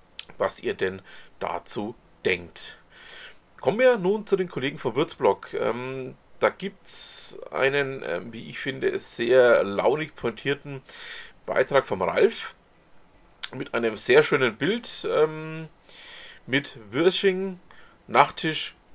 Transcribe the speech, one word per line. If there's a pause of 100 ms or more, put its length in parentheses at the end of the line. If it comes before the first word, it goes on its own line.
(360)
was
ihr
denn (400)
dazu (320)
denkt. (840)
Kommen
wir
nun
zu
den
Kollegen
vom
Würzblog.
Ähm, (220)
da
gibt's (120)
einen,
ähm,
wie
ich
finde,
sehr
launig
pointierten (640)
Beitrag
vom
Ralf (960)
mit
einem
sehr
schönen
Bild,
ähm, (800)
mit (140)
Würsching, (480)
Nachtisch, (180)